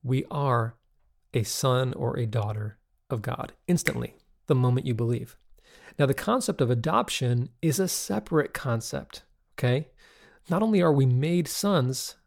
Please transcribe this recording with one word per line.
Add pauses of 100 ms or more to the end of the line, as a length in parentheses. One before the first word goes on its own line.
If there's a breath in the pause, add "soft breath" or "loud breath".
we
are (580)
a
son
or
a
daughter (320)
of
God (140)
instantly, (300)
the
moment
you
believe. (600 loud breath)
Now,
the
concept
of
adoption (120)
is
a
separate
concept, (340)
okay? (600 soft breath)
Not
only
are
we
made
sons